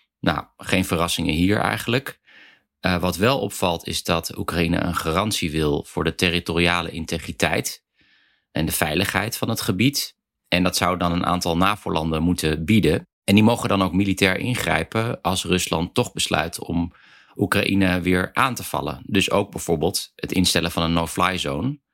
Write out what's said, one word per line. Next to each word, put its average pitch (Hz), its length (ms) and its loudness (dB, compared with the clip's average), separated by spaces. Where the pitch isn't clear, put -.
Nou, - 240 0
geen - 280 -2
verrassingen 85 500 -2
hier 92 240 2
eigenlijk. - 600 -4
Eh, 90 160 0
wat 85 200 0
wel 113 240 2
opvalt 90 460 -2
is - 160 -6
dat - 360 -4
Oekraïne 85 420 0
een 85 140 0
garantie 87 560 -2
wil 76 340 0
voor - 200 -4
de 80 100 0
territoriale 85 760 0
integriteit - 920 -4
en 80 140 -2
de 90 60 -4
veiligheid 95 640 0
van - 120 -4
het 113 120 -2
gebied. 117 560 0
En 90 140 2
dat 90 140 2
zou 90 200 2
dan 87 160 0
een 85 140 0
aantal 90 300 0
navo-landen 85 640 0
moeten 82 420 0
bieden. 101 440 2
En 101 100 4
die 107 100 8
mogen 117 240 4
dan 98 140 4
ook 87 100 0
militair 98 440 2
ingrijpen 113 840 -2
als 92 240 -2
Rusland 87 500 -2
toch 120 180 0
besluit 82 460 -2
om 85 340 -2
Oekraïne 98 640 2
weer 90 320 2
aan 127 220 2
te 98 100 -10
vallen. - 420 -6
Dus - 240 2
ook 101 200 0
bijvoorbeeld 85 680 -2
het - 160 -8
instellen 87 380 2
van 85 120 -2
een 82 100 0
no-fly 90 460 0
zone. 85 420 -4